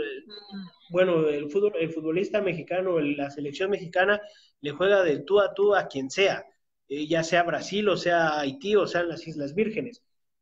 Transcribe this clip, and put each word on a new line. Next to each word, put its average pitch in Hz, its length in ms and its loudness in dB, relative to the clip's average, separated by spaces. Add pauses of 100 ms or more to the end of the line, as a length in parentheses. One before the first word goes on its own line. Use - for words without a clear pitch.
(880)
bueno, 170 380 4
el 147 240 -2
fútbol, 202 280 2
el 160 120 -2
futbolista 165 500 -2
mexicano, 175 580 -2
el, 147 180 -2
la 139 140 -4
selección 147 380 -6
mexicana 190 520 0 (400)
le 143 100 -6
juega 185 320 4
del 143 220 0
tú 196 140 4
a 190 140 2
tú 202 220 4
a 180 120 2
quien 135 220 -6
sea, 160 360 0 (440)
eh, 151 180 -6
ya 160 160 2
sea 175 200 4
Brasil, 175 460 -2
o 175 80 2
sea 165 420 2
Haití, 147 360 -2
o 180 120 4
sea 175 160 0
las 160 240 -8
Islas 147 260 -8
Vírgenes, 180 500 -2 (380)